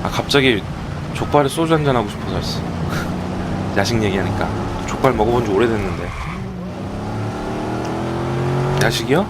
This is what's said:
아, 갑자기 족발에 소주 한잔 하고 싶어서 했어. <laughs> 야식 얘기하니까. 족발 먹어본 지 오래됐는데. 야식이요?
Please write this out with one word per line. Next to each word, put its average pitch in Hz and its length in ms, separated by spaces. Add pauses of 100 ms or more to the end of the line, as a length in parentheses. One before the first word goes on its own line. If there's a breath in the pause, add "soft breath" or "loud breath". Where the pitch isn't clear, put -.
아, 104 60
갑자기 131 540 (500)
족발에 139 360
소주 160 240
한잔 147 220
하고 110 140
싶어서 95 280
했어. - 240 (540 loud breath)
<laughs> - 600
야식 107 260
얘기하니까. 95 440 (400)
족발 - 260
먹어본 117 320
지 104 60
오래됐는데. 95 580 (2750)
야식이요? 117 460